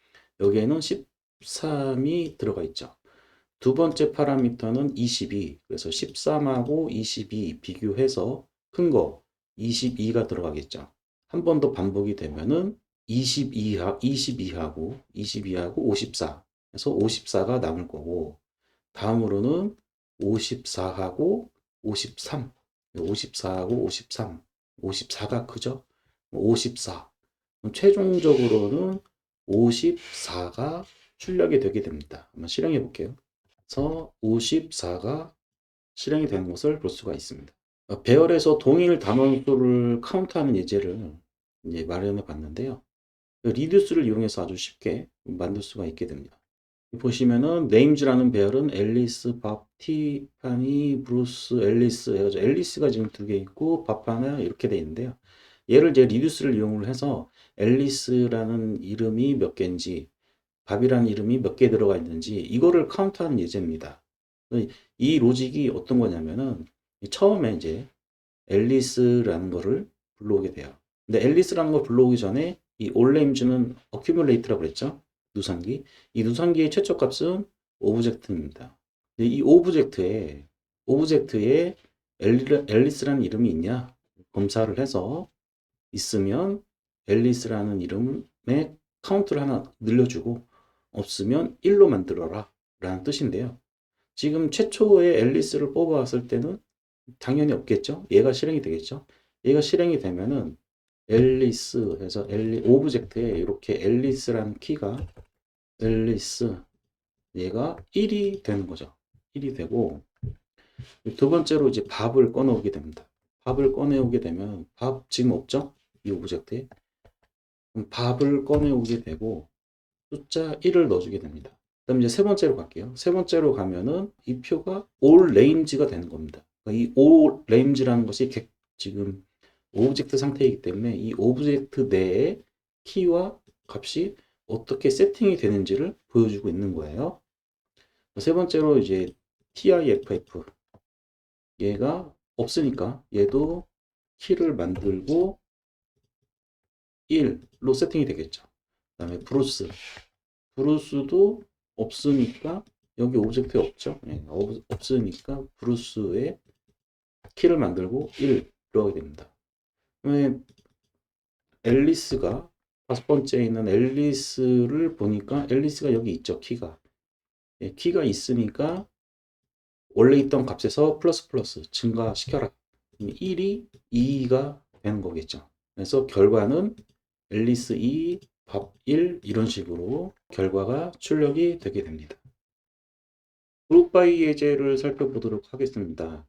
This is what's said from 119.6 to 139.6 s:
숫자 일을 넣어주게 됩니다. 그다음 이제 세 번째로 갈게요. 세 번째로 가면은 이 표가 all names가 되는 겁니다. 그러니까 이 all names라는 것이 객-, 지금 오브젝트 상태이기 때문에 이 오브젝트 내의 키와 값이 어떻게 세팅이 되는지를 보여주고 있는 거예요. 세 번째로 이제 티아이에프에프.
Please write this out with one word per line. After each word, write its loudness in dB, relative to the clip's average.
숫자 -8
일을 4
넣어주게 -2
됩니다. -16
그다음 2
이제 4
세 2
번째로 4
갈게요. -12
세 0
번째로 2
가면은 -4
이 -6
표가 -6
all 10
names가 4
되는 -8
겁니다. -14
그러니까 -6
이 -2
all 8
names라는 4
것이 -2
객-, -8
지금 -8
오브젝트 2
상태이기 0
때문에 -4
이 -6
오브젝트 0
내의 0
키와 0
값이 -8
어떻게 -2
세팅이 2
되는지를 -2
보여주고 2
있는 -4
거예요. -8
세 2
번째로 4
이제 0
티아이에프에프. 2